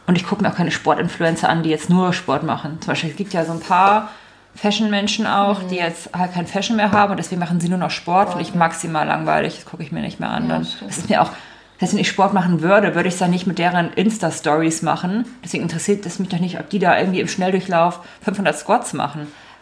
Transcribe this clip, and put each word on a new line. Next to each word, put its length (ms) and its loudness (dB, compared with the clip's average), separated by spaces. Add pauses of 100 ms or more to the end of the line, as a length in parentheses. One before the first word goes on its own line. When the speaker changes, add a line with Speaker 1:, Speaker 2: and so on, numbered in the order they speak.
Speaker 1:
Und 80 4
ich 100 -2
guck 140 -4
mir 100 2
auch 60 -6
keine 160 0
Sportinfluencer 760 0
an, 140 2
die 80 0
jetzt 200 -2
nur 220 4
Sport 300 -2
machen. 380 -6
Zum 80 -8
Beispiel, 220 -2
es 60 -14
gibt 160 -6
ja 120 0
so 80 -4
ein 80 -6
paar 500 4 (460)
Fashion-Menschen 680 0
auch, 360 2
Speaker 2:
Mhm. 60 -6
Speaker 1:
die 80 -2
jetzt 400 -4
halt 180 -2
kein 120 -2
Fashion 300 -2
mehr 160 2
haben 200 4
und 60 -2
deswegen 220 -4
machen 200 0
sie 80 -2
nur 100 0
noch 120 -2
Sport. 320 2
Speaker 2:
Sport, 80 2
Speaker 1:
Finde 120 -4
ich 80 -6
Speaker 2:
ja. 80 -4
Speaker 1:
maximal 480 0
langweilig, 500 0
das 100 -18
gucke 160 -14
ich 100 -10
mir 80 -6
nicht 200 -8
mehr 100 -4
an. 180 -2
Speaker 2:
Ja, 60 0
Speaker 1:
Dann, 100 -2
Speaker 2:
stimmt. 260 -10
Speaker 1:
das 80 -8
ist 100 -6
mir 140 4
auch, 80 0 (480)
selbst 160 0
wenn 60 2
ich 80 2
Sport 260 2
machen 280 2
würde, 340 4
würde 120 2
ich 60 -2
es 60 -8
dann 100 4
nicht 160 0
mit 120 -2
deren 340 2
Insta-Stories 880 0
machen. 420 -2 (200)
Deswegen 180 -4
interessiert 420 -2
es 140 -8
mich 100 -4
doch 120 -2
nicht, 180 -2
ob 100 -10
die 120 -2
da 180 4
irgendwie 220 0
im 80 -2
Schnelldurchlauf 720 0 (220)
fünfhundert 360 -2
Squats 340 0
machen. 360 -6 (340)